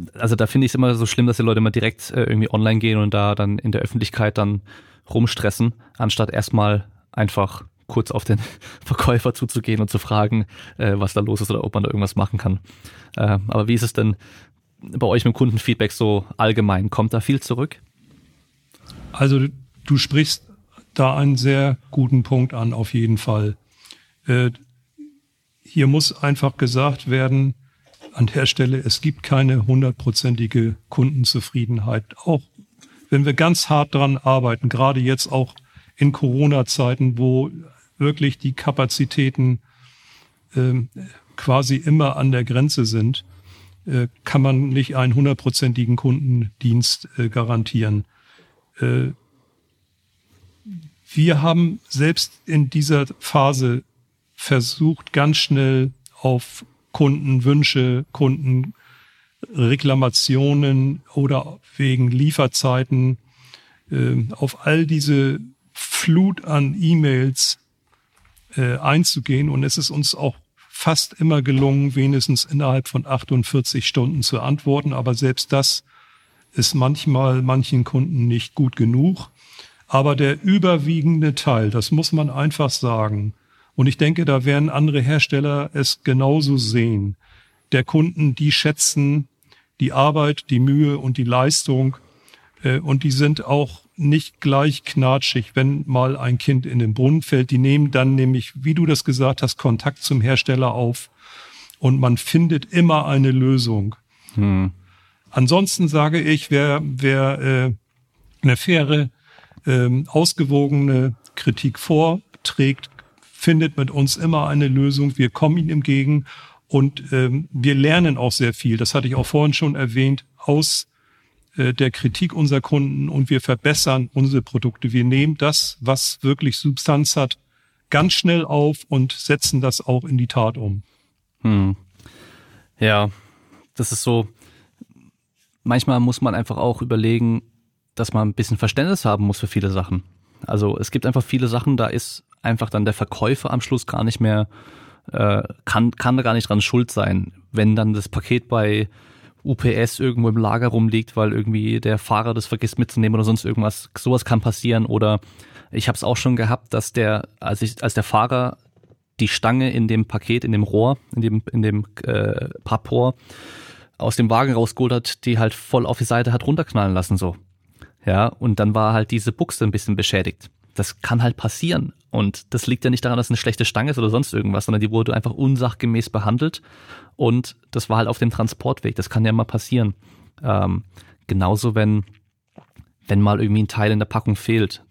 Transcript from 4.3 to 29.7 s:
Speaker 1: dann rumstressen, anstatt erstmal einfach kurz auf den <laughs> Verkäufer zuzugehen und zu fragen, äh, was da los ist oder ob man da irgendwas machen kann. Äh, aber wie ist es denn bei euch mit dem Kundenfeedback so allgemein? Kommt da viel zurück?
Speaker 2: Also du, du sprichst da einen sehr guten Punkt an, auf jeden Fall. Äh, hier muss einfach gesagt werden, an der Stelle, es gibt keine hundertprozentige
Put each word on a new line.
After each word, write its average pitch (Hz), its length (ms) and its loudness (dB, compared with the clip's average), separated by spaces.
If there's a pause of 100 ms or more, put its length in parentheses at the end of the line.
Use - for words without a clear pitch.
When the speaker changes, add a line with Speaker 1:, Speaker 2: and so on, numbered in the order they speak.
Speaker 1:
dann 104 240 -2 (460)
rumstressen, 117 640 0 (220)
anstatt 110 340 -2
erstmal 104 580 0 (240)
einfach 101 520 -2 (220)
kurz - 240 -4
auf - 140 -6
den 104 140 0 (240)
<laughs> - 220 -20
Verkäufer 120 500 0
zuzugehen 113 460 -4
und 104 100 -2
zu - 80 -2
fragen, 107 480 -2 (320)
äh, 104 180 0
was 101 160 -4
da 107 80 -2
los 107 200 -2
ist 104 100 -4
oder - 140 -2
ob 101 100 -6
man 101 80 0
da 104 60 -2
irgendwas 101 280 -2
machen 98 220 -2
kann. 92 220 -2 (560)
Äh, 104 220 0 (100)
aber 107 200 -2
wie 117 60 2
ist 113 80 0
es 117 100 -4
denn 107 240 0 (640)
bei - 260 -4
euch 107 180 2
mit 117 100 2
dem - 20 -12
Kundenfeedback 113 560 0
so 104 320 0 (120)
allgemein? 104 540 0
Kommt 110 220 -2
da 113 80 -2
viel 135 200 0
zurück? 127 400 -6 (1300)
Speaker 2:
Also 139 280 2
du, 135 80 0 (380)
du 143 100 4
sprichst 147 500 -2 (480)
da 135 220 2
einen 139 200 2
sehr 135 420 2 (120)
guten 127 320 2
Punkt 127 320 0
an, 117 180 -4
auf 113 220 -6
jeden 113 240 2
Fall. 107 380 -2 (680)
Äh, 123 240 2 (1120)
hier 139 240 0
muss 143 360 0
einfach 143 340 0
gesagt 127 540 -2
werden, 131 440 0 (580)
an 120 140 2
der 135 200 -2
Stelle, 131 320 0
es - 220 -4
gibt 151 220 -4
keine 131 460 2
hundertprozentige 120 1080 0 (140)